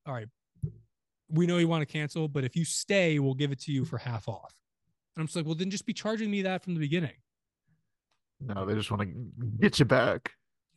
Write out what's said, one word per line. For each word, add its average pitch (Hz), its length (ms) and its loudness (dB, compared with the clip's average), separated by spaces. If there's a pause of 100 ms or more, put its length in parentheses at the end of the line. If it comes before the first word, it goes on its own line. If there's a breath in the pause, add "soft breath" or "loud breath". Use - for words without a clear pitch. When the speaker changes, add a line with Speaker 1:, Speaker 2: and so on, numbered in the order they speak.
Speaker 1:
"All 143 80 -8
right, 113 140 -8 (1000)
we 160 160 4
know 175 120 2
you 170 120 6
wanna 160 160 2
cancel, 156 420 -2
but 143 160 -2
if 127 140 -2
you 165 80 2
stay, 180 540 2
we'll 135 160 2
give 143 180 0
it 131 80 -8
to 151 100 -6
you 135 140 0
for 127 120 -6
half 113 300 -6
off." - 260 -10 (640)
And 160 60 -4
I'm 160 60 -2
just - 100 -6
like, 160 80 -2
"Well, 160 100 -2
then 185 140 -2
just 202 160 -6
be 226 80 -4
charging 220 360 -2
me 202 120 0
that 185 240 -2
from 180 80 -4
the 160 80 -2
beginning." 151 320 0 (1300)
Speaker 2:
No, 98 240 -6
they 104 80 0
just 107 180 -2
wanna 104 140 0 (560)
get 202 180 4
you 143 60 8
back. 120 480 4 (440)